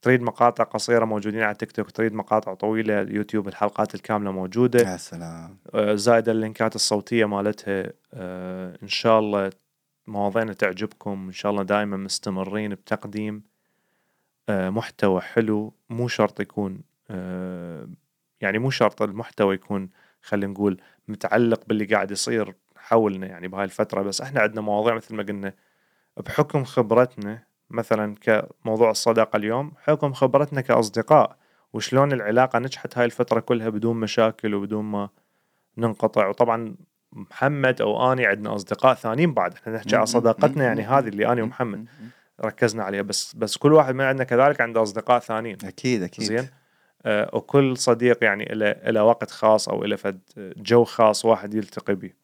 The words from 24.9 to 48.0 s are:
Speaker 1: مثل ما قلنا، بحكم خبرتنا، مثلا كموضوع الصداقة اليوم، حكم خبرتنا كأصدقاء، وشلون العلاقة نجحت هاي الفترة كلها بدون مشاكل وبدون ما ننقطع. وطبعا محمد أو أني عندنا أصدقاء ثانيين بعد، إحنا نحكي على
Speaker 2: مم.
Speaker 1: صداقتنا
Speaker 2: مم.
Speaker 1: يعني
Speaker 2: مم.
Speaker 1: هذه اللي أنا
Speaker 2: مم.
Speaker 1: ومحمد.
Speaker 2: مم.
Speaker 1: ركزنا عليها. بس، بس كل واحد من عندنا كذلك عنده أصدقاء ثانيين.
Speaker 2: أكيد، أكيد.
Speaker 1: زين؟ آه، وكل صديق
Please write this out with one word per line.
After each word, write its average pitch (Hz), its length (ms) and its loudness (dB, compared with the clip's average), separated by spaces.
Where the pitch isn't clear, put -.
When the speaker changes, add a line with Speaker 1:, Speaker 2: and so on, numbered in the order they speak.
Speaker 1:
مثل 110 200 -12
ما 107 80 -6
قلنا، 98 300 -8
بحكم - 460 -2
خبرتنا، 113 800 0
مثلا 107 520 -2
كموضوع 110 680 2
الصداقة 110 460 2
اليوم، 117 340 -2
حكم 147 300 0
خبرتنا 139 480 2
كأصدقاء، 120 760 4
وشلون 135 380 2
العلاقة 120 480 2
نجحت - 380 -8
هاي 123 80 4
الفترة 117 340 0
كلها 113 300 -2
بدون 113 280 -2
مشاكل 110 560 0
وبدون 104 320 -4
ما 101 240 -4
ننقطع. 110 500 0
وطبعا 113 480 0
محمد 131 680 -2
أو 117 320 2
أني 127 120 0
عندنا 104 300 0
أصدقاء 104 400 2
ثانيين 135 380 0
بعد، 92 200 -2
إحنا 113 220 -10
نحكي 107 200 -2
على 107 60 4
Speaker 2:
مم. 110 40 2
Speaker 1:
صداقتنا 117 500 2
Speaker 2:
مم. 151 60 0
Speaker 1:
يعني 113 200 0
Speaker 2:
مم. 101 60 -6
Speaker 1:
هذه 131 200 2
اللي 104 180 -2
أنا 120 100 2
Speaker 2:
مم. 117 60 -2
Speaker 1:
ومحمد. 110 360 -4
Speaker 2:
مم. 113 320 -18
Speaker 1:
ركزنا 110 380 0
عليها. 98 180 -4
بس، 98 340 -6
بس 113 220 -4
كل 147 160 0
واحد 135 220 6
من 135 100 -2
عندنا 135 180 0
كذلك 131 380 2
عنده 113 220 0
أصدقاء 110 360 0
ثانيين. 110 440 -6
Speaker 2:
أكيد، 104 400 -2
أكيد. 98 220 -8
Speaker 1:
زين؟ 117 220 -2
آه، 107 280 0
وكل 131 440 2
صديق 120 460 4